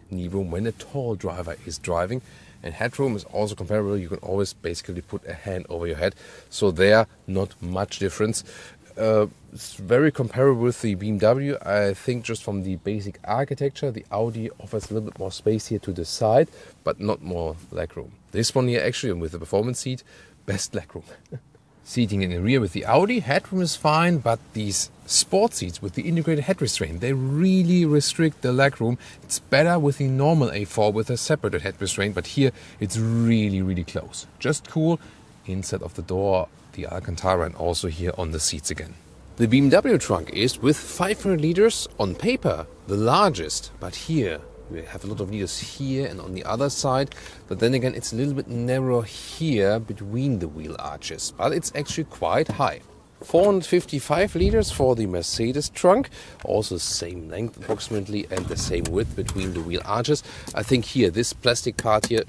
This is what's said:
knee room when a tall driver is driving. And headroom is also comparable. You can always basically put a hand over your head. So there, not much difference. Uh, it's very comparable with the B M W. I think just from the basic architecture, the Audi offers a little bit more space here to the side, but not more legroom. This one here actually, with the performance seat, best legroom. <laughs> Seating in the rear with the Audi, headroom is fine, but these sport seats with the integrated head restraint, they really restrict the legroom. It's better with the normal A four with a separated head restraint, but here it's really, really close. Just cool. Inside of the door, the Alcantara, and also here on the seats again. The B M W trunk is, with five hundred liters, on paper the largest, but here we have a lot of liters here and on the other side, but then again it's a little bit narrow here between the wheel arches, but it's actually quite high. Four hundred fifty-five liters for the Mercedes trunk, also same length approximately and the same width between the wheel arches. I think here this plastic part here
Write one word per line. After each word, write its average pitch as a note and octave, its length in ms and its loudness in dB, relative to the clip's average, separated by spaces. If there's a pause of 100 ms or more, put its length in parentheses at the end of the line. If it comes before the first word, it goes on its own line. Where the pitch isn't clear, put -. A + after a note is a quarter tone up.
(100)
knee F2+ 180 -6
room F#2+ 220 -2
when F#2+ 160 -2
a A2+ 60 -2
tall B2 420 -6
driver F2 420 -8 (100)
is E2 100 -10
driving. F#2 460 -2 (400)
And E2 100 -8
headroom A#2+ 440 -2
is G2 80 -10
also G#2 300 -2
comparable. G2+ 440 -2
You F2+ 100 -6
can F2+ 100 -8
always G2 360 -2
basically F2 480 -8
put - 240 -10
a F2 80 -10
hand F#2 340 -6
over E2+ 180 -6
your D#2+ 100 -4
head. F2+ 180 0 (340)
So G2+ 220 2
there, G#2 360 8 (200)
not F#2+ 340 -2
much F#2 380 -4
difference. G#2+ 460 -2 (520)
Uh, A2 300 4 (260)
it's - 220 -16
very B2 360 2
comparable B2+ 520 2
with B2 180 0
the G#2+ 140 0
B G2+ 140 -4
M G#2 100 0
W. C3+ 420 4
I G2+ 320 2
think A#2+ 320 -4
just A2+ 180 -6
from G2+ 200 -4
the F#2+ 140 -4
basic G2+ 480 -6
architecture, C3+ 680 -2
the A2 200 -10
Audi A2+ 380 -2 (100)
offers G#2 320 -8
a G#2 40 -4
little G#2+ 160 -4
bit - 80 -14
more F#2 140 -6
space G#2+ 340 2
here G#2+ 140 -2
to G2 120 -4
the E2 140 -6
side, A#2+ 420 4 (340)
but - 160 -2
not G#2 220 -2
more E2 360 -4 (140)
legroom. E2+ 400 -8 (200)
This A2+ 240 0
one B2+ 140 2
here A#2+ 140 0
actually, A#2+ 300 -2
with E2 200 -6
the E2+ 60 -8
performance G#2 420 -2
seat, B2+ 220 -6 (440)
best G2 260 -4
legroom. F2 320 -10 (260)
<laughs> B2 100 -12 (440)
Seating G2+ 380 0
in F#2 80 0
the F2 100 -2
rear B2 200 4
with G2+ 140 -2
the - 120 -6
Audi, F#3+ 320 4
headroom F#3 420 -2
is E3+ 140 0
fine, D#3+ 440 4
but A#2 200 0 (140)
these G#2 360 -4 (160)
sport - 480 2
seats - 300 -6
with G2 120 -8
the - 80 -4
integrated D#3+ 420 0
head F#3+ 180 -2
restraint, E2 380 -2
they B2 120 0
really E3+ 720 4
restrict D3+ 560 2
the B2 120 2
legroom. B2+ 460 4 (260)
It's - 160 -4
better E3 400 4
with C#3+ 180 2
the C#3 80 0
normal C3+ 460 4
A G2+ 120 -2
four G#2 280 2
with A2 180 -2
a A#2+ 60 0
separated G2+ 460 -2
head G2 180 -4
restraint, G2 340 -2
but F2+ 140 -4
here C3+ 240 2 (260)
it's G#2+ 180 -4
really, A2+ 640 2
really F#2 200 0
close. - 460 -10 (100)
Just - 320 -2
cool. D#3+ 300 2 (460)
Inside F#2+ 360 -4
of E2+ 120 -10
the - 80 -8
door, F#2 440 0 (280)
the - 120 -10
Alcantara, F2+ 600 0
and D#2+ 100 -8
also E2+ 320 -2
here F2 280 -4
on E2+ 140 -4
the D#2+ 80 -4
seats - 320 -4
again. - 240 -10 (420)
The A#2 120 4
B B2 100 6
M C#3 100 6
W G3 300 6
trunk F2 320 0
is, G2+ 300 0
with C3+ 160 4
five - 440 -4
hundred F#3 200 0
liters, F3 480 2 (100)
on F#2+ 160 0
paper C3+ 500 -2 (220)
the G2 100 -2
largest, A2+ 840 2
but F2 160 -10
here G2+ 440 -2 (300)
we E2 120 -10
have - 220 -12
a - 20 -12
lot G#2 140 -6
of F#2+ 100 -6
liters G2+ 280 -6
here C3+ 480 -4
and F2+ 120 -10
on E2+ 140 -12
the F#2 120 -8
other C3 260 -2
side, C3+ 440 0 (320)
but F#2 120 -6
then A#2+ 160 4
again B2+ 200 0
it's - 200 -8
a - 20 -6
little C#3 160 0
bit C3+ 160 -6
narrow B2 540 0
here A2 760 0
between A2 600 -2
the E2+ 100 -4
wheel D#2+ 300 -10
arches, - 580 -8
but B2 160 2
it's - 220 -4
actually D3+ 300 -4
quite F#2+ 440 0
high. F2+ 320 -2 (420)
Four F3 220 4
hundred G3 220 4
fifty-five F3 680 0
liters G#3+ 380 2
for B2+ 240 4
the A2 100 0
Mercedes A2+ 600 -2
trunk, F#3+ 400 4 (360)
also G#2 340 0
same E2+ 500 -6
length G2 280 -8
approximately G#2 760 -4
and F#2+ 160 -4
the - 100 -6
same F2 280 -2
width G#2 300 -2
between F#2 380 -2
the E2+ 80 -6
wheel E2+ 240 -4
arches. A#2+ 400 0 (320)
I - 80 -2
think B2 220 2
here A2 240 4
this A2 220 0
plastic A#2+ 440 0
part G#2+ 300 2
here A2+ 220 0